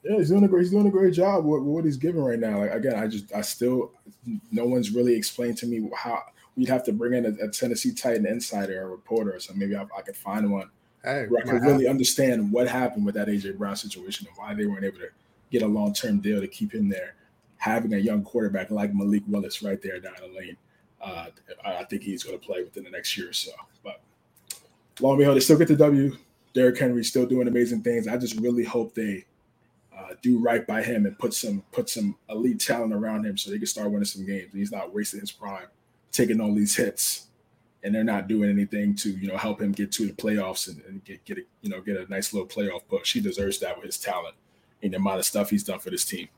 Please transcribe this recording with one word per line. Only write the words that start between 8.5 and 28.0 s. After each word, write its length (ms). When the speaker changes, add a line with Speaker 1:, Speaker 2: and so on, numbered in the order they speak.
Speaker 1:
a 60
reporter 480
or 40
something. 200
Maybe 160
I, 100
I 60
could 160
find 340
one 200
Speaker 2:
Hey, 220
Speaker 1:
where 140
I 20
could 120
Speaker 2:
might 80
Speaker 1:
really 200
Speaker 2:
happen. 40
Speaker 1:
understand 640
what 140
happened 400
with 100
that 120
A 100
J 140
Brown 240
situation 500
and 120
why 160
they 120
weren't 200
able 140
to 100
get 100
a 60
long-term 540
deal 180
to 80
keep 260
him 140
there. 280
Having 380
a 20
young 260
quarterback 480
like 220
Malik 340
Willis 340
right 200
there 180
down 220
the 60
lane, 180
uh, 260
I, 120
I 60
think 200
he's 200
gonna 140
play 260
within 220
the 40
next 280
year 120
or 40
so. 180
But 160
lo 80
and 100
behold, 160
they 60
still 160
get 100
the 80
W. 400
Derrick 240
Henry 260
still 220
doing 240
amazing 320
things. 260